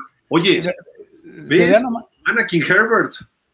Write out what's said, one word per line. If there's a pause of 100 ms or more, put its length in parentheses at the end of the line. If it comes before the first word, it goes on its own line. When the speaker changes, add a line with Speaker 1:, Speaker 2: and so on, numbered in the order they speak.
(280)
Speaker 1:
Oye,
Speaker 2:
se-, (480)
Speaker 1:
¿ves?
Speaker 2:
sería
nomás (220)
Speaker 1:
Anakin
Herbert. (400)